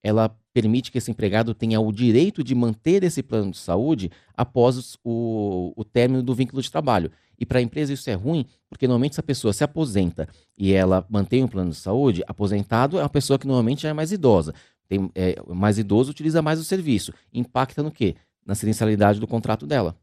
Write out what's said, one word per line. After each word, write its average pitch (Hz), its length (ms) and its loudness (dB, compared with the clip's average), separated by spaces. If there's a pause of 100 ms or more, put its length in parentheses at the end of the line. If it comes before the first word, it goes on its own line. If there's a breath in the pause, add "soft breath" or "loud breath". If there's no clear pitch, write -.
ela 110 340 0 (160)
permite 117 400 0
que 131 60 -4
esse 117 140 -4
empregado 110 420 0
tenha 110 260 0
o 110 120 0
direito 123 520 2
de 123 120 -2
manter 120 480 2
esse 160 180 -2
plano 104 300 -2
de - 60 -12
saúde 101 540 -2 (240 soft breath)
após 123 400 2
os, - 280 -12
o, 110 760 -2
o 110 60 -8
término 127 400 2
do 123 100 -2
vínculo 127 280 -2
de - 100 -10
trabalho. 117 400 0 (280 soft breath)
E 120 60 -4
pra 127 160 2
empresa 139 320 -2
isso 131 160 -8
é 110 40 -2
ruim, 127 320 -2 (240 soft breath)
porque - 180 -2
normalmente 127 260 2
essa 156 100 -6
pessoa 120 300 -2
se - 100 0
aposenta 101 640 -2 (300 soft breath)
e 98 160 2
ela 92 360 4
mantém 107 340 0
um 123 40 0
plano 92 220 -4
de 76 80 -8
saúde, 107 500 0
aposentado 113 720 -2
é 147 40 0
uma 143 60 -2
pessoa 139 300 0
que 139 80 -8
normalmente 127 360 0
já 156 60 -4
é 151 40 -4
mais 156 180 -4
idosa. 107 420 2 (340 soft breath)
Tem, 98 280 -2
é, 92 200 0 (120)
mais 98 300 2
idoso 110 340 2
utiliza 156 300 0
mais 156 180 0
o 160 40 -8
serviço. 156 500 -2 (200 soft breath)
Impacta 127 480 -2
no 151 100 -4
quê? 95 240 -2 (300 soft breath)
Na 101 100 -2
silencialidade 104 640 2
do 110 80 -6
contrato 113 380 -2
dela. 117 380 0